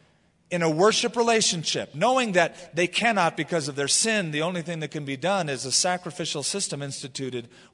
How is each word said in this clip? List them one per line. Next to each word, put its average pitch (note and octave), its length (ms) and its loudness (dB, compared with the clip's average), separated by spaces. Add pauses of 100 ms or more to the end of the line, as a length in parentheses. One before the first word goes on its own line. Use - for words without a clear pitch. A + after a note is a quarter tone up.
(500)
in F3 100 -2
a E3 80 4
worship G#3 480 4
relationship, G#3 800 2
knowing A#3 380 2
that E3 440 0
they F3 100 2
cannot F#3+ 520 2
because D#3 300 -2
of C#3 80 -6
their C#3 120 -2
sin. G3+ 440 0
The D3 100 -2
only F3 180 -2
thing D#3+ 200 -8
that D3+ 100 -8
can D3+ 160 -8
be C#3 100 -6
done E3+ 320 0
is C3 160 -4
a C3 80 -4
sacrificial E3+ 680 -2
system D#3 400 -6
instituted C3 640 -8 (260)